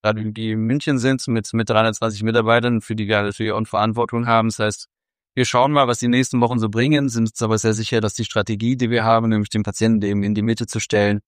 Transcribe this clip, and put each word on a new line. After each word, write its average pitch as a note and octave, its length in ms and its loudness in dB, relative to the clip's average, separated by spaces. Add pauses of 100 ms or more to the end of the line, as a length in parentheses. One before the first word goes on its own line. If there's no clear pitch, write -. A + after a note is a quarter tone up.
Radiologie A2 480 -2
in A2 80 -2
München C3+ 380 0
sind C3 300 0
mit, A2+ 260 -2
mit A2+ 160 -2
dreihundertzwanzig A2 520 0
Mitarbeitern, A#2 580 2
für A2 140 -8
die G#2+ 140 -4
wir G#2 140 2
natürlich G#2 300 -4
auch - 40 -4
eine A2 100 -2
Verantwortung A2+ 600 -2
haben. A2+ 220 2
Das G#2+ 100 -6
heißt, G#2+ 280 -4 (480)
wir B2+ 100 2
schauen B2+ 260 2
mal, C#3+ 160 4
was A#2+ 140 -2
die B2 80 0
nächsten B2 320 2
Wochen A#2+ 180 2
so A2 100 0
bringen, C#3 400 2
sind A2+ 220 0
uns - 100 -12
aber A2 180 0
sehr A2 160 2
sicher, A2 260 -2
dass G#2+ 140 -2
die A2 100 -6
Strategie, A2+ 520 -2
die A#2+ 140 0
wir A#2 140 0
haben, A2+ 240 2
nämlich G#2+ 220 0
den G#2+ 120 -2
Patienten G#2+ 420 0
eben G2+ 200 0
in G#2 100 0
die G#2 80 0
Mitte A2+ 240 -2
zu A2 140 -6
stellen G#2 480 2